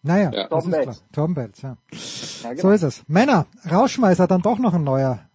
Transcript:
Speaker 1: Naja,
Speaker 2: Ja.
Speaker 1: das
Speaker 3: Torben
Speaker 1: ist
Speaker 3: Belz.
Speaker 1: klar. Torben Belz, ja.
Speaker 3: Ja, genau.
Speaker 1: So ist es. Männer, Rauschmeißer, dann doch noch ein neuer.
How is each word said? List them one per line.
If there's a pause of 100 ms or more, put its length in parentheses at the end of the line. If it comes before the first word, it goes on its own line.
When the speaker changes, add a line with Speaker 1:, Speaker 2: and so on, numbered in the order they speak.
Speaker 1:
Naja,
Speaker 2:
Ja.
Speaker 1:
das
Speaker 3:
Torben
Speaker 1:
ist
Speaker 3:
Belz.
Speaker 1:
klar. (180)
Torben
Belz,
ja. (640)
Speaker 3:
Ja,
genau.
Speaker 1:
So
ist
es.
Männer, (260)
Rauschmeißer,
dann
doch
noch
ein
neuer. (160)